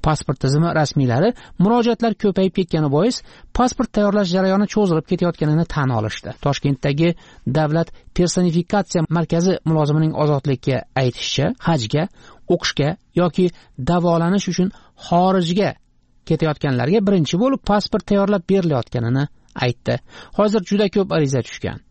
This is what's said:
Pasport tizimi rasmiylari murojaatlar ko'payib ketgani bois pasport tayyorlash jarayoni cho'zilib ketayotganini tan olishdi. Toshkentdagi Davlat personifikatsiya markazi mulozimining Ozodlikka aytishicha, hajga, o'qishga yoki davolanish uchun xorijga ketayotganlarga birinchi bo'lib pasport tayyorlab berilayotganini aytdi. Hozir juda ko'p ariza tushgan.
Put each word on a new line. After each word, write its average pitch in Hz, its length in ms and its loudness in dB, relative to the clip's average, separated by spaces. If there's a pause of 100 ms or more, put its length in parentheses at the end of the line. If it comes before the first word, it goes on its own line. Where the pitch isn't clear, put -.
Pasport 151 380 -2
tizimi 147 260 2 (100)
rasmiylari 139 500 2 (340)
murojaatlar 233 500 2 (100)
ko'payib 190 360 2
ketgani 160 380 0
bois 220 180 2 (420)
pasport 247 380 0
tayyorlash 202 400 2
jarayoni 190 380 2
cho'zilib 180 380 0
ketayotganini 165 540 0 (100)
tan 135 220 0
olishdi. 107 320 -6 (160)
Toshkentdagi 143 640 0 (480)
Davlat 156 320 0 (280)
personifikatsiya 175 840 0 (160)
markazi 170 400 0 (120)
mulozimining 156 440 2 (100)
Ozodlikka 139 540 0 (240)
aytishicha, 131 460 -2 (200)
hajga, 147 360 0 (500)
o'qishga 151 360 -2 (320)
yoki 180 240 0 (440)
davolanish 170 600 2
uchun 180 180 0 (400)
xorijga 180 600 2 (600)
ketayotganlarga 151 800 0
birinchi 180 340 2
bo'lib 269 240 0
pasport 202 440 0
tayyorlab 202 420 2
berilayotganini 135 720 0 (420)
aytdi. 120 280 -2 (440)
Hozir 208 320 2
juda 202 160 2 (100)
ko'p 196 220 0
ariza 135 320 0
tushgan. - 300 -10 (120)